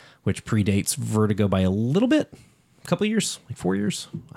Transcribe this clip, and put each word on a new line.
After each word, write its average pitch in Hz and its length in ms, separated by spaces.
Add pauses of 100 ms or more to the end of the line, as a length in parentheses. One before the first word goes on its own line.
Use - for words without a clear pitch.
(240)
which - 220
predates 101 500
Vertigo 107 540
by 95 120
a 92 80
little 123 380
bit, 294 260 (500)
a - 40
couple 180 180
of 214 40
years, 214 300 (100)
like - 80
four 180 180
years. 202 320 (300)